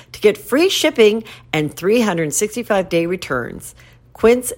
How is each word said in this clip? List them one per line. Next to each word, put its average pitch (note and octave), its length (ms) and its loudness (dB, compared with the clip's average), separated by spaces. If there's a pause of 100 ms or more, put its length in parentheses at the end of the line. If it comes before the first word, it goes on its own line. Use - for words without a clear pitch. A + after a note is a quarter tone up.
(100)
to - 100 -18
get G3+ 160 4
free D#4+ 320 0
shipping A3+ 540 2 (300)
and D3+ 200 -2
three G#3+ 280 0
hundred E3+ 340 -2
sixty-five G#3 540 -2
day E3+ 180 0
returns. - 680 -8 (360)
Quince B3 440 2